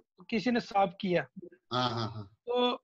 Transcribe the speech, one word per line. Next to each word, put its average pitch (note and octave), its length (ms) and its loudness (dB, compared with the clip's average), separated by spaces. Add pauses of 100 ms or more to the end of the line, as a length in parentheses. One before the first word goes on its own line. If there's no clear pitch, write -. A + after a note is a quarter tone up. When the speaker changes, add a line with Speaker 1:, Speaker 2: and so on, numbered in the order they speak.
(300)
Speaker 1:
किसी A#3 220 0
ने A#3 80 2
साफ G3 420 2
किया। F3 260 2 (460)
Speaker 2:
हाँ, B2 160 2
हाँ, A2+ 220 -2
हाँ। G#2+ 140 -12
Speaker 1:
तो B3 580 -2